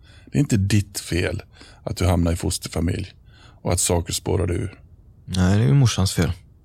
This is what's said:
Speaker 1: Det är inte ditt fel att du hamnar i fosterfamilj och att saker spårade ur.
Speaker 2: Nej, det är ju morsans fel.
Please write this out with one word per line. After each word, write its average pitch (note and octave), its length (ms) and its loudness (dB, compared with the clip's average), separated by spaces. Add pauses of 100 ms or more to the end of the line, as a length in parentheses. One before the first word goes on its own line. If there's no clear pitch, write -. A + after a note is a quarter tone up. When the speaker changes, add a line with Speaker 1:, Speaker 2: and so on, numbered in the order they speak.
(260)
Speaker 1:
Det - 120 -4
är - 20 6
inte C3+ 160 2
ditt G2 440 0
fel - 420 -4 (400)
att - 140 -8
du F2+ 100 0
hamnar E2+ 260 2
i E2+ 40 -2
fosterfamilj F2 760 -4 (500)
och - 100 -2
att F2 80 0
saker F2 320 0
spårade F#2 420 -2
ur. - 260 -6 (440)
Speaker 2:
Nej, F#2 340 2
det A#2 60 2
är C3 40 2
ju C#3 60 4
morsans G#2+ 380 2
fel. F2+ 200 0 (320)